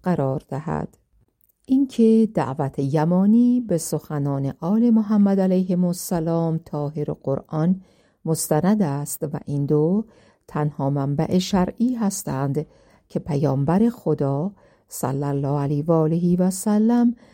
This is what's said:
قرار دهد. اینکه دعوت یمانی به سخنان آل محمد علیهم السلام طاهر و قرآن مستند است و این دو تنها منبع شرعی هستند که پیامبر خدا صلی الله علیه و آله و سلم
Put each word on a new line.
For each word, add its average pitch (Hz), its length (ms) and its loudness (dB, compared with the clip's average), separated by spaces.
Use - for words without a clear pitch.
قرار 147 440 -2
دهد. - 500 -8
اینکه 226 680 4
دعوت 143 460 -2
یمانی 185 800 4
به 202 160 -2
سخنان 143 800 -4
آل 220 300 2
محمد 208 500 4
علیهم 185 460 2
السلام 165 720 -2
طاهر 147 540 -6
و 147 120 -8
قرآن 160 580 -2
مستند 160 560 0
است 143 420 -4
و 147 220 -6
این 143 200 -4
دو 156 400 2
تنها 147 420 -4
منبع 143 480 -2
شرعی 196 580 0
هستند 147 680 -4
که - 100 -6
پیامبر 151 680 0
خدا 151 640 -2
صلی 135 360 -6
الله 139 360 -2
علیه 143 240 -2
و 165 80 0
آله 165 480 2
و 185 120 0
سلم 226 640 2